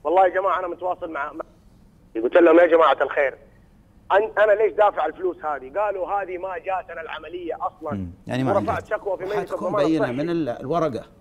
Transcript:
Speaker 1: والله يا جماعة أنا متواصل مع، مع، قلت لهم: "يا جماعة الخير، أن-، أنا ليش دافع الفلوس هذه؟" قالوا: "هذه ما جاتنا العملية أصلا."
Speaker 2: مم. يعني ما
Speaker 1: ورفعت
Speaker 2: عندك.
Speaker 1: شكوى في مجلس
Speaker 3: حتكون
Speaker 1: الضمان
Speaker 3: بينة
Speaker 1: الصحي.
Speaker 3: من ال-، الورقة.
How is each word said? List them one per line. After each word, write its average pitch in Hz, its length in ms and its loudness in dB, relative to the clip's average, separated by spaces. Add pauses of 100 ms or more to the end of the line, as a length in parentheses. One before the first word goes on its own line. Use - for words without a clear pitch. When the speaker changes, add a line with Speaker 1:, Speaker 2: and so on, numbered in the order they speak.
Speaker 1:
والله 180 240 6
يا - 20 2
جماعة 185 300 0
أنا 180 80 -6
متواصل 175 440 -6
مع، 147 220 -8
مع، 160 120 -12 (760)
قلت 120 120 4
لهم: 170 240 8
"يا 175 60 8
جماعة 160 360 6
الخير، 135 320 -2 (800)
أن-، 214 320 2
أنا 214 80 6
ليش 208 220 2
دافع 202 320 2
الفلوس 160 320 -4
هذه؟" 143 420 -8
قالوا: 196 280 -2
"هذه 185 300 -4
ما 180 200 -8
جاتنا 170 440 -8
العملية 156 540 -10
أصلا." 156 420 -8
Speaker 2:
مم. 90 140 -8 (160)
يعني 123 160 -2
ما 131 80 0
Speaker 1:
ورفعت - 180 0
Speaker 2:
عندك. 175 180 -6
Speaker 1:
شكوى 202 300 -4
في 165 60 -10
مجلس 202 120 -4
Speaker 3:
حتكون 185 320 -4
Speaker 1:
الضمان 190 180 0
Speaker 3:
بينة 160 200 2
Speaker 1:
الصحي. 123 120 -4
Speaker 3:
من 147 120 -4
ال-، 165 200 -2
الورقة. 131 540 -2 (180)